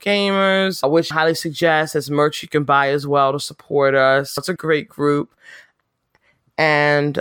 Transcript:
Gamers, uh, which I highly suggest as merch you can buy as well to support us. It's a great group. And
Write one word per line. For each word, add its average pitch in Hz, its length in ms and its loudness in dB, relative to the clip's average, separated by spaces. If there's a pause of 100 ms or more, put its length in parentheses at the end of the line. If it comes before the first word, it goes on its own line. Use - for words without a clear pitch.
Gamers, 196 800 0
uh, 139 60 2
which 165 200 2
I 151 40 -6
highly 160 200 2
suggest 156 600 -2
as 143 160 -6
merch 147 320 0
you 185 80 -16
can 147 140 0
buy 139 260 2
as 143 160 -2
well 139 260 2
to 143 80 -4
support 139 540 -2
us. 135 420 2
It's 185 140 -6
a 180 40 -4
great 156 320 -2
group. 147 480 -2 (1300)
And 147 560 2